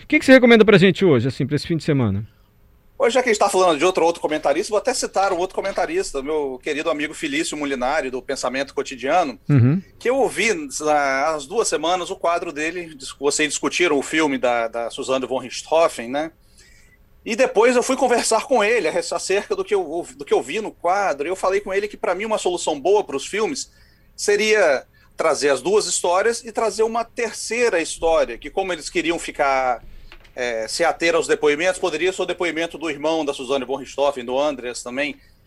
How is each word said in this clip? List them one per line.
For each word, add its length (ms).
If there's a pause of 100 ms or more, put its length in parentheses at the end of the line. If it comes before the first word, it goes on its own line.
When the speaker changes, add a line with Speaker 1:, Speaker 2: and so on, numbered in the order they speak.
Speaker 1:
O 60
que 100
que 60
você 80
recomenda 320
pra 120
gente 280
hoje, 240
assim, 180
pra 80
esse 120
fim 100
de 80
semana? 420 (720)
Speaker 2:
Hoje, 140
já 100
que 60
a 40
gente 80
tá 100
falando 280
de 60
outro, 220
outro 160
comentarista, 480
vou 80
até 160
citar 360
um 60
outro 180
comentarista, 680
meu 400
querido 260
amigo 240
Felício 420
Molinari, 540
do 140
Pensamento 520
Cotidiano, 640 (120)
Speaker 1:
Uhum. 320 (160)
Speaker 2:
que 100
eu 80
ouvi 320 (340)
há, 460
há 180
duas 220
semanas 420
o 60
quadro 380
dele, 400
dis-, 260
vocês 300
discutiram 480
o 40
filme 360
da, 280
da 240
Suzanne 360
von 120
Richthofen, 720
né? 220 (920)
E 140
depois 400
eu 60
fui 140
conversar 500
com 180
ele 240
a 20
res-, 220
acerca 420
do 80
que 120
eu 120
ouvi, 280
do 100
que 80
eu 80
vi 220
no 80
quadro, 560
e 40
eu 60
falei 240
com 140
ele 140
que, 100
pra 160
mim, 100
uma 140
solução 420
boa 240
pros 220
filmes 440 (460)
seria 680 (300)
trazer 360
as 100
duas 240
histórias 580
e 80
trazer 320
uma 220
terceira 720
história, 600
que 100
como 240
eles 160
queriam 300
ficar, 640 (540)
é, 320
se 160
ater 300
aos 120
depoimentos, 540
poderia 320
ser 100
o 40
depoimento 520
do 120
irmão 340
da 100
Suzanne 300
von 120
Richthofen, 480
do 140
Andreas 440
também, 340 (300)